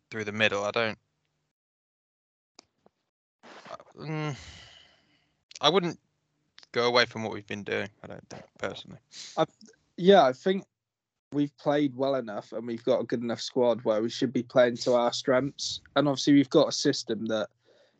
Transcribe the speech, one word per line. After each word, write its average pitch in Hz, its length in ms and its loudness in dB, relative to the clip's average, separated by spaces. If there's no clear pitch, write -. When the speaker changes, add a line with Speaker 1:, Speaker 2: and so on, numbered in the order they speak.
Speaker 1:
through 110 160 -8
the 101 60 -6
middle, 104 320 0
I 104 80 -2
don't. 113 260 -2
Mm, 151 360 -6
I 147 80 2
wouldn't 175 300 0
go 120 160 -2
away 120 180 4
from 117 180 -6
what 104 100 -6
we've 104 140 -12
been 104 160 -10
doing, 104 260 -4
I - 40 -14
don't - 220 -16
think, - 140 -18
personally. - 420 -12
Speaker 2:
I, 160 80 2
yeah, 180 260 8
I 127 100 2
think 190 300 -4
we've 143 240 -2
played 147 380 -2
well 135 200 -2
enough 113 380 -8
and 113 120 -8
we've 117 180 -8
got 117 180 2
a 117 40 -6
good 120 160 -4
enough 117 200 -4
squad 120 420 0
where 110 180 2
we 113 80 -2
should 127 240 -2
be 127 100 -2
playing 120 340 2
to 127 160 0
our 120 200 2
strengths. - 680 -2
And 139 120 2
obviously 143 260 2
we've 139 160 6
got 135 200 4
a 117 40 -6
system 113 540 -2
that, 110 220 -2